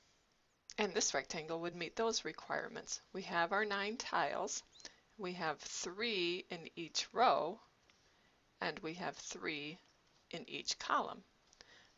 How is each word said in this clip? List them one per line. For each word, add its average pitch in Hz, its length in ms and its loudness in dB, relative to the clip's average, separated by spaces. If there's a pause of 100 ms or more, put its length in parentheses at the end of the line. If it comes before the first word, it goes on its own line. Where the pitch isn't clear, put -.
(760)
And 202 160 2
this - 200 4
rectangle 165 480 0
would 170 140 -2
meet 170 200 -4
those 226 300 2
requirements. - 720 -4 (140)
We 190 100 -4
have 170 300 2
our 202 100 4
nine 202 320 0
tiles, - 680 0 (540)
we 180 160 -4
have 160 260 -2
three 185 880 0
in 165 260 -8
each - 380 -4
row, 220 460 6 (1000)
and 165 200 0
we 160 160 -4
have 170 200 -4
three 160 640 -6 (520)
in 170 180 -8
each - 280 -4
column. - 460 0 (760)